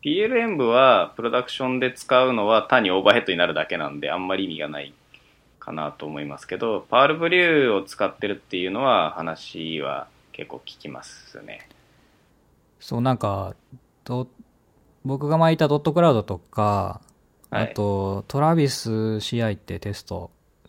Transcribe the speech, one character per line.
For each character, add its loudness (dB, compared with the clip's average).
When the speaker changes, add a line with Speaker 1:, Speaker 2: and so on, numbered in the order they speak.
Speaker 1:
ピ -6
ー 0
エ 0
ル 0
演 0
舞 2
は 6
プ -8
ロ -2
ダ 0
ク -12
シ -8
ョ -2
ン -2
で -2
使 2
う 2
の 0
は 4
単 2
に 0
オ 2
ー -6
バ 8
ー 6
ヘ 4
ッ -8
ド -2
に 0
な 4
る -4
だ -2
け -6
な -4
ん -10
で、 -6
あ -4
ん -6
ま -2
り -4
意 -6
味 -10
が -6
な -10
い -14
か -12
な -6
と -16
思 -10
い -8
ま -12
す -20
け -8
ど、 -4
パ 6
ー 6
ル 2
ブ -2
リ 4
ュ 4
ー 2
を 0
使 -4
っ -4
て -6
る -4
っ -6
て -8
い -2
う -4
の -4
は 4
話 -8
は -8
結 -14
構 -16
聞 -18
き -16
ま -14
す -20
ね。 -20
Speaker 2:
そ -6
う、 -2
な 2
ん 0
か、 -4
ど-、 -6
僕 -4
が 2
巻 6
い 0
た 2
ド 4
ッ 0
ト -2
ク 4
ラ 8
ウ 4
ド 2
と -6
か、 -2
Speaker 1:
は -2
い。 -2
Speaker 2:
あ -16
と、 -2
ト -2
ラ 4
ビ 4
ス -2
シ -6
ー 2
ア 2
イ -4
っ -6
て -12
テ -8
ス -14
ト -12